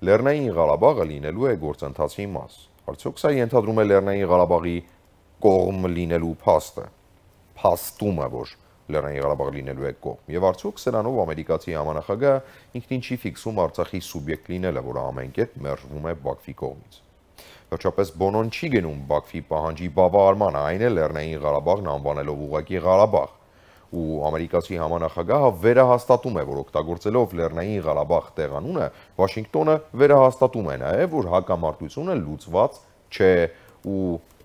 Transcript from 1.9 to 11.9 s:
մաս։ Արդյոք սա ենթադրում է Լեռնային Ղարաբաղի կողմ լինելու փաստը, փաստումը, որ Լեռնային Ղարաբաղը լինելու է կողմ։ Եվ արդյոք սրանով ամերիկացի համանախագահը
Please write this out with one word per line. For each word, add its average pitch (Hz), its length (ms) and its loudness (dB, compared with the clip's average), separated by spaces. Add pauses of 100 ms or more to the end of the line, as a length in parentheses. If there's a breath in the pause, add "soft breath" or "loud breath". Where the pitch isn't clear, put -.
մաս։ 73 300 -10 (320)
Արդյոք - 340 -8
սա 156 80 4
ենթադրում 117 480 2
է 107 80 4
Լեռնային 98 400 4
Ղարաբաղի 87 480 4 (680 soft breath)
կողմ 95 440 4
լինելու 85 500 -2
փաստը, - 500 0 (680)
փաստումը, 87 720 -2
որ 62 260 -10 (340 soft breath)
Լեռնային 73 340 -4
Ղարաբաղը 69 320 -2
լինելու 67 320 -8
է 65 100 -6
կողմ։ - 360 -14
Եվ 90 160 0
արդյոք 202 340 -4
սրանով 117 380 0
ամերիկացի 80 560 -4
համանախագահը 98 640 -2 (320 loud breath)